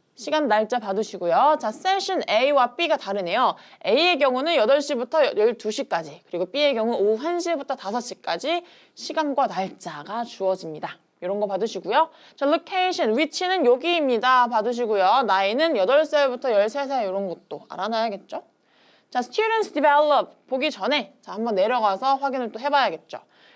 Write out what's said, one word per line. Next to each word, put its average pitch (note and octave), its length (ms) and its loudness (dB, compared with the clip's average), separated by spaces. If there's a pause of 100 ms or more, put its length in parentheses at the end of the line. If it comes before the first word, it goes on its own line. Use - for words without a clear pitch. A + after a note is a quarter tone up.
(140)
시간 D4+ 340 -2
날짜 G#3+ 300 2
봐두시고요. G#3 800 0
자, A3 120 -6
세션 F#4+ 580 -2
A와 B3 460 2
B가 E4 220 0
다르네요. G3+ 580 -2 (320)
A의 D4+ 320 4
경우는 C#4 360 2
여덟 C4+ 260 4
시부터 C#4 560 0
열두 A3 340 2
시까지, E3 560 -6
그리고 F3+ 180 -4
B의 C#4 300 0
경우 A3+ 180 -2
오후 G#3 220 2
한 E4 240 -4
시부터 D#4 360 -4
다섯 G#3+ 260 -6
시까지 B3 640 -4 (300)
시간과 C#4+ 540 -2
날짜가 F#3+ 800 -8
주어집니다. F3+ 720 -6 (240)
이런 F#3+ 180 -4
거 G#3 80 -2
봐두시고요. G#3 640 -2 (260)
자, C#4 100 -4
location, E4+ 720 0
위치는 F4 480 0
여기입니다. B3+ 800 2
봐두시고요. A3+ 760 2
나이는 G#3+ 540 2
여덟 B3+ 280 4
살부터 C#4 460 0
열세 A3 340 2
살 C4 200 -2
이런 F#3+ 220 -4
것도 D#3 420 -12
알아놔야겠죠? A3 760 -6 (640)
자, B3 100 -4
students G#4+ 540 -2
develop D4 580 4 (160)
보기 C4+ 240 -2
전에 A3+ 500 -4
자, - 120 -16
한번 A3 220 -4
내려가서 A3 600 0
확인을 C4 360 -4
또 A3+ 80 -12
해봐야겠죠. C4 600 -2 (360)